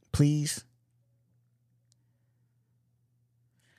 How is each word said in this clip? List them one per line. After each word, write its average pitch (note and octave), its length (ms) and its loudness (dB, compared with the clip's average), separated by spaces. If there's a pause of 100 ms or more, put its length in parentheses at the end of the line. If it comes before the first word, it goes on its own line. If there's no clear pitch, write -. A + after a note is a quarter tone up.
(100)
Please? D3 540 0 (3250)